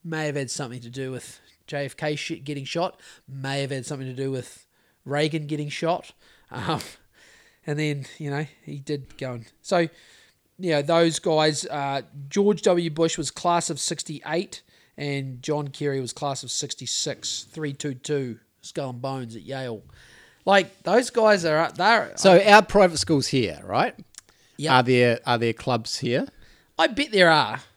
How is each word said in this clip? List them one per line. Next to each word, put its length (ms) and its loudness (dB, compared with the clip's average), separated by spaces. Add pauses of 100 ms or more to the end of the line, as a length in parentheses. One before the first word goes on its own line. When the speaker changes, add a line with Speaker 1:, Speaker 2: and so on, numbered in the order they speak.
Speaker 1:
may 220 -4
have 100 -4
had 140 -6
something 280 -10
to 100 -16
do 220 -8
with 300 -14 (260)
J 160 -6
F 140 -10
K 180 -2
shit 300 -10
getting 180 -8
shot, 340 -4 (300)
may 320 -6
have 120 -4
had 140 -6
something 220 -8
to 60 -10
do 180 -4
with 340 -8 (380)
Reagan 440 -2
getting 200 -4
shot. 460 -4 (360)
Um, 300 -4 (880)
and 100 -4
then, 280 -4 (140)
you 100 -8
know, 160 -4 (180)
he 160 -12
did 380 -8
go 160 -8
and, 180 -14 (100)
so, 180 0 (800)
you 120 -4
know, 120 2
those 360 4
guys, 460 2
uh, 380 -4 (260)
George 320 2
W. 300 2
Bush 260 0
was 140 -6
class 400 0
of 80 -8
sixty-eight 840 -6 (340)
and 460 -6
John 280 -4
Kerry 300 -4
was 140 -8
class 300 -6
of 80 -12
sixty-six, 1000 -6
three 220 -6
two 220 -8
two, 420 -4 (240)
Skull 300 -8
and 100 -12
Bones 340 -8
at 60 -14
Yale. 400 -8 (640)
Like, 380 2
those 260 2
guys 360 4
are, 260 2
they're 460 2
Speaker 2:
So 260 10
our 180 10
private 360 4
schools 300 0
here, 360 -2
right? 320 -2 (600)
Speaker 1:
Yeah. 200 2
Speaker 2:
Are 60 6
there, 420 4
are 140 2
there 140 0
clubs 440 -4
here? 300 -2 (500)
Speaker 1:
I 100 4
bet 240 -4
there 200 6
are. 300 2 (160)